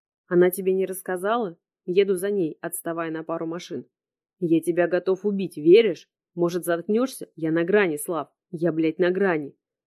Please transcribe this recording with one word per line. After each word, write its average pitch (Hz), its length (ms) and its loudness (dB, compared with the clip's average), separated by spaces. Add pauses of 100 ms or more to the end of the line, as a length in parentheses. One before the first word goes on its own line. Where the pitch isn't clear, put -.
(260)
«Она 180 240 4
тебе 185 220 -2
не 190 140 0
рассказала?» 185 720 -4 (260)
Еду 190 300 2
за 190 160 -2
ней, 180 300 -2
отставая 165 500 -6
на 160 140 -8
пару 165 220 -6
машин. 165 400 -10 (520)
«Я 160 220 2
тебя 170 260 0
готов 180 400 -2
убить, 196 300 -4
веришь? 170 520 4 (260)
Может, 170 300 -2
заткнёшься? 208 680 -2
Я 160 160 -4
на 170 140 2
грани, 185 320 2
Слав. 156 320 -6 (220)
Я, 165 220 -2
блядь, 160 260 -2
на 180 120 2
грани». 180 440 -2 (320)